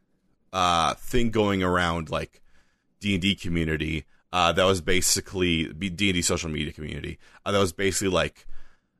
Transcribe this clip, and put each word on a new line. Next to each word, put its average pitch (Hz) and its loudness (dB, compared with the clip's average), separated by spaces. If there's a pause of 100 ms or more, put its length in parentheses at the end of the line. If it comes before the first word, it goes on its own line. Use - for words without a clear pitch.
(540)
uh, 85 2
thing 120 0
going 101 2
around, 85 0
like, 80 -8 (580)
D 101 0
and 82 0
D 98 2
community, 80 -4 (280)
uh, 85 4
that 92 4
was 95 4
basically, 90 0
B-, 92 -8
D 98 0
and 90 2
D 85 0
social 82 -2
media 76 -4
community, 73 -10 (260)
uh, 101 -4
that 101 2
was 98 2
basically 98 0
like, 80 -2 (540)